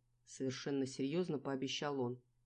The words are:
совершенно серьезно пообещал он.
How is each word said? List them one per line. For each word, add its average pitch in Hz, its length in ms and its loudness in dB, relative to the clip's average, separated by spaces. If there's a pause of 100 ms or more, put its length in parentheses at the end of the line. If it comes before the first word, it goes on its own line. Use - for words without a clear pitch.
(240)
совершенно 135 600 0
серьезно 147 520 0
пообещал 139 640 0
он. 123 220 0 (240)